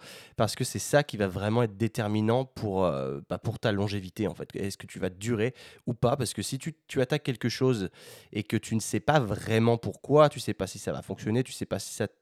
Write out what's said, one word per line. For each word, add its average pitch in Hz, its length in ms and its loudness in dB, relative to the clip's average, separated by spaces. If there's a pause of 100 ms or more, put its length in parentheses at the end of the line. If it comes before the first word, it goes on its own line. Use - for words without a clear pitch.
(360)
parce 110 200 2
que - 80 -2
c'est - 140 -4
ça 147 240 4
qui 117 160 -4
va 101 100 2
vraiment 104 360 0
être 107 120 -2
déterminant 110 720 2
pour, 95 400 -2
euh, 69 340 -2 (100)
bah, - 100 -4
pour 113 180 -4
ta 117 140 0
longévité, 101 560 -2
en 80 80 -4
fait. - 200 -12
Est-ce 98 220 -4
que - 80 -16
tu - 140 -16
vas 95 100 -2
durer 104 460 -2 (320)
ou 120 80 -2
pas ? 123 200 2
Parce 117 200 -4
que 104 80 -4
si 135 160 -6
tu, - 160 -8 (120)
tu - 140 0
attaques 143 220 0
quelque 123 260 -2
chose 113 400 2 (420)
et 107 120 -2
que - 140 0
tu - 180 -2
ne 110 40 2
sais - 200 -2
pas 151 200 4
vraiment 113 600 2
pourquoi, 143 500 4
tu 135 100 -8
sais 110 140 -4
pas - 140 -2
si - 100 -10
ça - 140 -6
va 69 100 -6
fonctionner, 107 420 -2
tu - 80 -8
sais - 140 -6
pas 98 140 -4
si - 160 -10
ça 104 120 -2 (140)